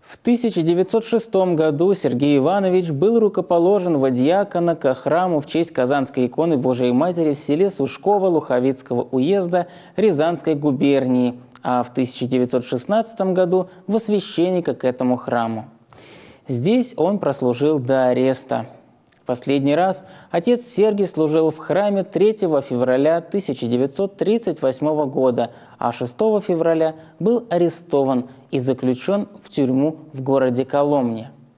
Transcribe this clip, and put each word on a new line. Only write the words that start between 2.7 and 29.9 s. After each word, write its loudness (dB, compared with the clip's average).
был 2
рукоположен 2
во 2
диакона 0
ко 0
храму 0
в -6
честь -2
Казанской 0
иконы 0
Божией 0
Матери 0
в -16
селе 0
Сушково 0
Луховицкого 0
уезда 0
Рязанской 0
губернии, 2
а 0
в -10
тысяча -4
девятьсот 0
шестнадцатом -2
году 0
во -2
священника -2
к -10
этому 0
храму. -4
Здесь 0
он 2
прослужил 0
до 2
ареста. 0
Последний 0
раз 0
отец 0
Сергий 0
служил 2
в -12
храме 0
третьего 0
февраля 2
тысяча -6
девятьсот -2
тридцать -2
восьмого 0
года, 0
а -2
шестого -2
февраля 0
был 0
арестован 0
и -4
заключён -2
в -20
тюрьму 0